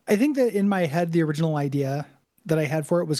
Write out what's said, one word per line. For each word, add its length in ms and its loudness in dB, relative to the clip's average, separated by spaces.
I 80 2
think 220 2
that 160 2
in 160 2
my 160 0
head, 260 -2
the 120 2
original 320 -2
idea 500 -2
that 120 2
I 60 0
had 200 -2
for 160 0
it 40 -2
was 140 -2